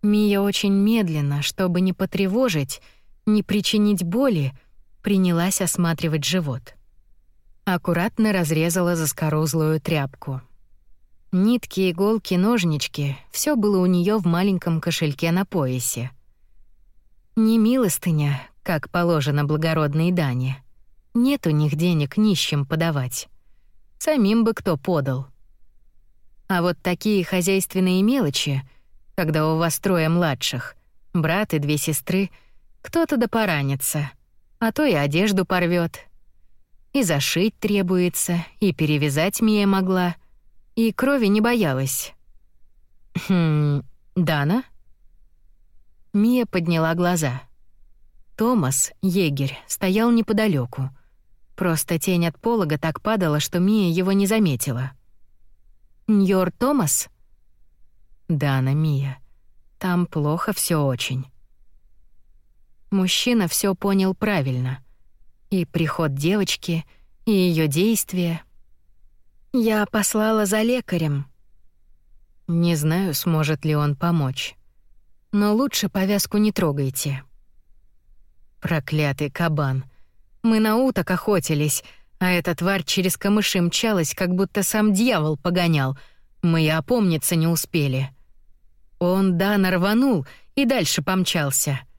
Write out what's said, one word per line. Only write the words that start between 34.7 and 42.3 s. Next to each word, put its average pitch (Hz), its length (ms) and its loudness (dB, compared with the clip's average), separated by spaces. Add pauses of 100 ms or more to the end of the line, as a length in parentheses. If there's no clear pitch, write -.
то 302 140 0
и 247 80 2
одежду 175 500 0
порвет. 175 560 -2 (960)
И 277 80 0
зашить 165 560 0
требуется, 180 880 0 (140)
и 190 140 2
перевязать 151 680 0
Мия 214 240 2
могла, 185 500 2 (600)
и 226 160 2
крови 262 340 0
не 202 160 4
боялась. 165 720 0 (1120)